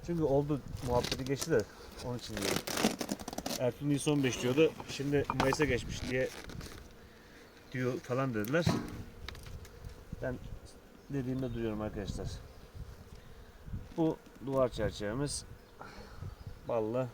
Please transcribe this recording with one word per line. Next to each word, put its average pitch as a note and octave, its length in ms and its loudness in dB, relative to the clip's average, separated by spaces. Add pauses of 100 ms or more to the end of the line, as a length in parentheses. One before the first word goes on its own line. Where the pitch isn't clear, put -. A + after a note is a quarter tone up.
(120)
Çünkü E3 120 2
oldu D3 380 4 (260)
muhabbeti B2 380 2
geçti C3+ 260 0
de A#2+ 100 8 (440)
onun B2 120 -2
için A2 200 -6
diyorum. G2+ 200 0 (1000)
Ertuğrul C3 280 2
Nisan D3 260 4
on C#3+ 100 6
beş A#2+ 180 2
diyordu, C3+ 300 8 (180)
şimdi C#3+ 340 2 (180)
Mayıs'a C3+ 240 6
geçmiş B2 440 0
diye B2+ 200 2 (1400)
diyor B2+ 280 0
falan C3 340 0
dediler. B2 320 2 (1600)
Ben B2+ 140 -2 (760)
dediğimde C3 440 -2
duruyorum A2 280 0
arkadaşlar. G2+ 460 -4 (1700)
Bu D#3+ 200 4 (280)
duvar C3+ 240 4
çerçevemiz G#2+ 760 -2 (1200)
ballı. A#2+ 460 2